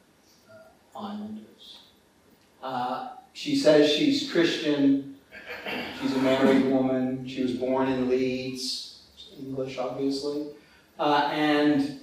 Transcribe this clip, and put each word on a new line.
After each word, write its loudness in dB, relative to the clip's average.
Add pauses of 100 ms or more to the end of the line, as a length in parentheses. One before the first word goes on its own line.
(500)
uh, -20
islanders. -14 (840)
Uh, -6 (220)
she -4
says 6
she's 2
Christian. 2 (840)
She's -2
a 0
married 4
woman. 0
She -6
was -2
born 0
in 0
Leeds, -4 (360)
English, -6
obviously. -4 (500)
Uh, 2
and 2